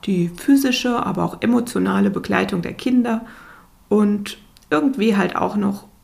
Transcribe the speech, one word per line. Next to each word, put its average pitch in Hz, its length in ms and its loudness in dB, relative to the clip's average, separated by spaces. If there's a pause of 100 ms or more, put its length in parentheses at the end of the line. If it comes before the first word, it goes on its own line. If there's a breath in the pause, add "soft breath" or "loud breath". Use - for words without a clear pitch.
die 175 240 0
physische, 254 760 0
aber 170 200 -2
auch - 160 -6
emotionale 98 680 2
Begleitung 190 520 -2
der - 120 -6
Kinder 240 520 0 (640 loud breath)
und 208 480 0 (320)
irgendwie 262 480 2
halt 185 180 0
auch 202 220 -2
noch 202 320 -4 (140)